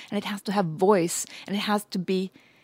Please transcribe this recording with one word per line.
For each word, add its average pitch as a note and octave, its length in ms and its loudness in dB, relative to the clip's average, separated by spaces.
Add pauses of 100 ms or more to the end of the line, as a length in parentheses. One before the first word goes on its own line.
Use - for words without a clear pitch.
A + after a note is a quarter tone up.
(120)
and G#3 60 -2
it G3+ 80 -4
has G3+ 180 -6
to - 80 -4
have G3 140 2
voice, F3 600 2 (220)
and F#3+ 80 -4
it G#3 60 -2
has G#3 240 -2
to - 140 -8
be F#3 320 -2 (320)